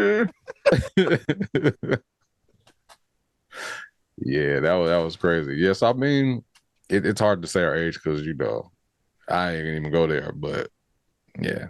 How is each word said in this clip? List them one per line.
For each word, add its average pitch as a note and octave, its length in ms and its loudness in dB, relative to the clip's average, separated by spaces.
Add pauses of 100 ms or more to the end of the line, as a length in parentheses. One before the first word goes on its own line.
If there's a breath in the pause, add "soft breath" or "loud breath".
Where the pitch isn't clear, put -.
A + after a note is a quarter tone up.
(960)
Yeah. - 960 0
<laughs> - 140 -6 (2000 loud breath)
Yeah, C#2+ 380 0
that D2+ 140 2
was, F2 160 2
that E2+ 80 4
was E2 180 -2
crazy. E2 400 0
Yes, F#2+ 260 2
I A#2+ 120 4
mean, C3+ 500 0 (460)
it, F#2+ 160 0
it's G#2 160 0
hard G#2 200 4
to E2 60 -8
say F#2 160 0
our D#2 120 2
age E2 260 -2
cause, D2+ 200 -2
you D#2 120 -4
know, A1+ 360 -4 (600)
I F2+ 220 0
ain't E2 120 -6
gonna D#2+ 140 -4
even D2+ 140 -4
go D#2+ 160 4
there, D2+ 280 -2
but D2 340 -6 (720)
yeah. - 280 -4